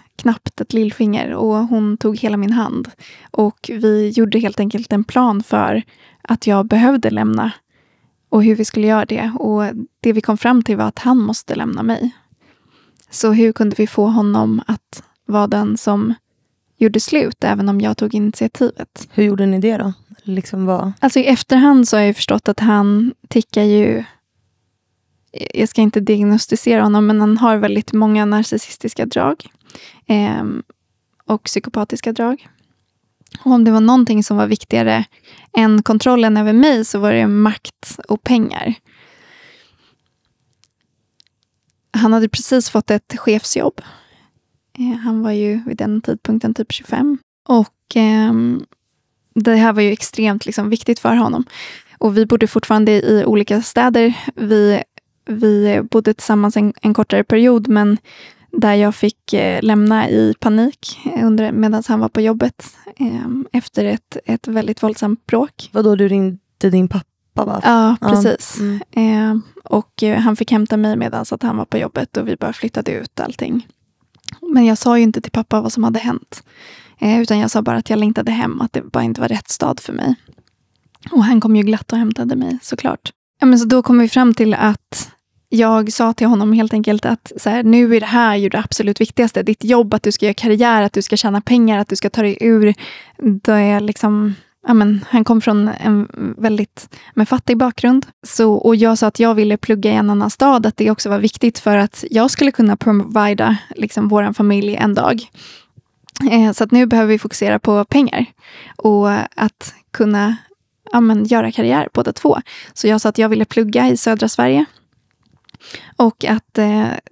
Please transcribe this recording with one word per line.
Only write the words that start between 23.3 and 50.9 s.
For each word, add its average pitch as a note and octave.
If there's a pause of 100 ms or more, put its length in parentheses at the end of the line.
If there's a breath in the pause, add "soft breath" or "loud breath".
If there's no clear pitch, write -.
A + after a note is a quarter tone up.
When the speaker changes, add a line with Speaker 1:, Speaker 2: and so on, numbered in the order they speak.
Speaker 1:
ju, G#3 (1500)
jag A3
ska -
inte G#3+
diagnostisera G#3+
honom, G#3
men G#3+
han G#3
har A3+
väldigt G#3
många G#3+
narcissistiska G#3+
drag, - (600 loud breath)
ehm, G#3+ (600)
och G#3+
psykopatiska -
drag. A#3+ (920)
Och C4
om A#3+
det A3+
var A3
någonting A3+
som G#3
var G#3
viktigare A3 (520 soft breath)
än A3
kontrollen A3
över G#3+
mig, B3
så G3+
var G#3
det A3+
makt -
och G#3+
pengar. - (3250 soft breath)
Han A3
hade A3
precis -
fått -
ett G#3
chefsjobb. - (960 soft breath)
Eh, B3
han A3+
var A3
ju G#3
vid A#3
den G#3+
tidpunkten A3+
typ -
tjugofem. C#4 (300)
Och, A#3 (200)
ehm, A3 (720)
det A3+
här A3
var G#3+
ju G#3
extremt, G#3+
liksom, G#3
viktigt A#3